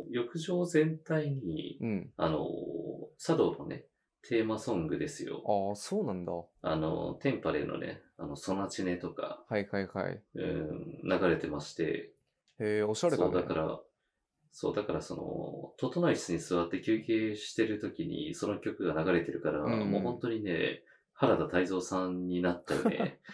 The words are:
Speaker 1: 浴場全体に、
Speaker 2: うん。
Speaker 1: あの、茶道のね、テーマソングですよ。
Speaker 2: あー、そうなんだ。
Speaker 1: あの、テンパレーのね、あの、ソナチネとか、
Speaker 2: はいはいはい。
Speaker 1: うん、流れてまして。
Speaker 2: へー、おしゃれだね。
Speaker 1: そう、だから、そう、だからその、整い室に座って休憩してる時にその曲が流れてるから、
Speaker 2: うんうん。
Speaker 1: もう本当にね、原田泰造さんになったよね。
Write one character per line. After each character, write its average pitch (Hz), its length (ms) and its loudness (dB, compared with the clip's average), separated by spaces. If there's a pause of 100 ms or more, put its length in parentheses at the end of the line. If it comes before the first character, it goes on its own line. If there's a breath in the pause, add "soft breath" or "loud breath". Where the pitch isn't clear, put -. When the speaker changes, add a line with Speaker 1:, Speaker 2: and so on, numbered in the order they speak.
Speaker 1:
浴 120 280 -2
場 175 280 0
全 160 320 4
体 151 340 0
に、 135 500 -4
Speaker 2:
う 117 60 0
ん。 101 300 -2
Speaker 1:
あ 117 120 2
の、 - 180 0 (680)
茶 - 180 2
道 - 220 4
の - 80 -10
ね、 - 200 -8 (360)
テ 113 220 2
ー - 20 2
マ 110 140 0
ソ 113 160 0
ン 80 120 0
グ - 100 0
で - 100 -2
す - 180 -8
よ。 - 200 -6
Speaker 2:
あ 101 280 2
ー、 - 20 -4
そ 208 260 -2
う 175 40 0
な 107 80 -2
ん 90 120 -4
だ。 90 60 -4 (300)
Speaker 1:
あ 80 140 0
の、 82 400 -2
テ 139 160 0
ン - 100 -4
パ 80 100 0
レ 73 120 0
ー - 20 -2
の - 120 -4
ね、 - 240 -8 (160)
あ - 80 -8
の、 73 100 -8
ソ 95 200 -2
ナ 98 120 0
チ 95 180 -4
ネ 87 120 0
と - 140 -8
か、 - 380 -8
Speaker 2:
は 110 80 0
い 101 120 0
は 101 120 -2
い 95 60 -4
は 95 220 -4
い。 95 120 -8 (140)
Speaker 1:
う - 100 -6
ん、 80 580 -4
流 92 240 4
れ 80 100 6
て 82 100 -2
ま 73 120 -4
し - 160 -10
て。 80 380 -2 (460)
Speaker 2:
へ 107 240 2
ー、 104 40 4
お 107 80 0
し - 80 0
ゃ 175 60 4
れ 139 80 4
だ 87 80 6
ね。 90 60 4
Speaker 1:
そ 90 60 2
う、 90 40 6
だ - 60 -4
か 85 80 -2
ら、 80 240 0 (760)
そ - 180 -2
う、 - 40 -6
だ 104 80 0
か - 100 -2
ら - 80 -2
そ - 140 -8
の、 - 600 -6
整 170 340 2
い - 40 4
室 - 180 -2
に 80 60 0
座 87 240 2
っ 85 60 -2
て 92 120 -2
休 110 200 2
憩 110 340 0
し - 200 -8
て 113 100 4
る 107 140 -2
時 - 260 -4
に - 300 -4
そ - 120 -4
の 104 120 -2
曲 98 260 -4
が 80 180 2
流 92 80 4
れ 85 140 4
て - 60 -2
る 85 100 -4
か 78 100 2
ら、 76 120 0
Speaker 2:
う 117 60 2
ん 110 120 2
う - 40 0
ん。 98 60 2
Speaker 1:
も 101 80 4
う - 20 2
本 - 200 -2
当 120 80 0
に 110 140 0
ね、 - 400 0 (300 soft breath)
原 113 240 4
田 78 100 0
泰 90 200 4
造 92 140 0
さ 92 260 0
ん 90 200 -2
に 90 140 2
な 87 120 4
っ - 100 -6
た - 120 0
よ - 100 2
ね。 - 340 2 (140 loud breath)